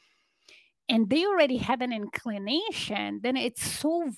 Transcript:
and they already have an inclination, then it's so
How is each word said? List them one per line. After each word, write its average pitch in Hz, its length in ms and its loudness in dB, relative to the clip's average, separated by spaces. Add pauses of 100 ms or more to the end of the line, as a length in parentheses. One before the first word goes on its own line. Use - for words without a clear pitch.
(880)
and 226 200 4
they 320 160 4
already 302 320 4
have 247 240 0
an 247 120 -2
inclination, 208 1300 -4
then 262 140 0
it's 240 280 -2
so 330 380 0 (140)